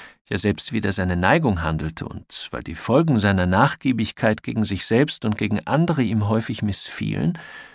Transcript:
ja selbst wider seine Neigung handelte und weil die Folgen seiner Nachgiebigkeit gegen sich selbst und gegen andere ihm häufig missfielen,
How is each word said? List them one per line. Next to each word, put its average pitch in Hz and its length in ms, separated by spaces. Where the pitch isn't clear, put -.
ja 101 100
selbst - 340
wider 104 200
seine 90 240
Neigung 101 460
handelte 80 440
und - 440
weil 62 120
die - 140
Folgen 147 420
seiner 95 280
Nachgiebigkeit 113 960
gegen 113 220
sich 98 220
selbst 127 380
und 107 140
gegen 107 280
andere 156 360
ihm 104 260
häufig 110 340
missfielen, 104 760